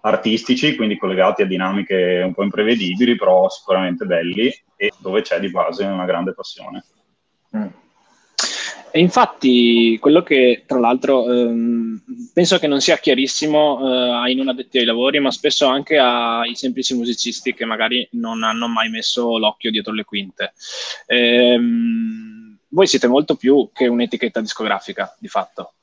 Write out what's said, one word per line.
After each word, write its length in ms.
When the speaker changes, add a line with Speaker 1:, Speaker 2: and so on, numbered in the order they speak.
Speaker 1:
artistici, 720
quindi 220
collegati 460
a 40
dinamiche 720
un 120
po' 100
imprevedibili, 720
però 320
sicuramente 560
belli, 500
e 220
dove 240
c'è 180
di 100
base 360
una 180
grande 300
passione. 500
Speaker 2:
Mm. 120
E 60
infatti 1000
quello 220
che, 440
tra 120
l'altro, 540
ehm, 720
penso 260
che 80
non 140
sia 160
chiarissimo, 840
eh, 300
ai 260
non 140
addetti 300
ai 40
lavori, 380
ma 100
spesso 340
anche 320
ai 600
semplici 360
musicisti 600
che 100
magari 480
non 320
hanno 240
mai 220
messo 480
l'occhio 340
dietro 220
le 100
quinte. 480
Ehm, 1500
voi 180
siete 220
molto 300
più 340
che 160
un'etichetta 540
discografica, 760
di 120
fatto. 540